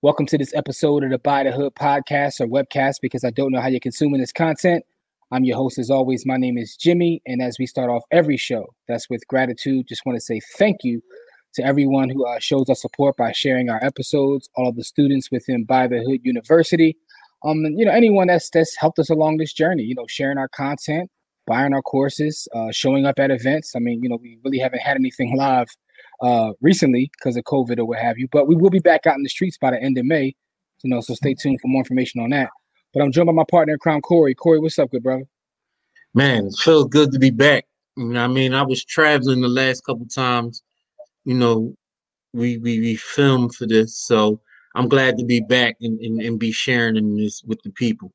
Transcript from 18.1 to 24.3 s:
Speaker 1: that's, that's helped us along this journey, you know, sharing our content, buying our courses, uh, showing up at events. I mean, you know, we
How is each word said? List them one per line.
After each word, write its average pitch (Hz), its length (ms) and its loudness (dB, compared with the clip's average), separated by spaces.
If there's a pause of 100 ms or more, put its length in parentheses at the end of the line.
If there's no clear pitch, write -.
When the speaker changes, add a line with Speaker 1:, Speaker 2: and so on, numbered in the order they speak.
Speaker 1:
that's, 175 200 2
that's 160 300 0
helped - 220 0
us 156 100 0
along 156 260 2
this 156 160 -4
journey, 160 300 0
you 117 120 -6
know, 123 140 -10
sharing 139 300 -4
our 135 100 -6
content, 147 640 -6 (360)
buying 135 280 0
our 139 80 -2
courses, 139 720 -4
uh, 113 180 -6
showing 139 320 0
up 139 140 0
at 135 120 2
events. 135 460 -2
I 120 40 -4
mean, 117 220 -4
you 127 60 -4
know, 120 80 -4
we 117 300 -16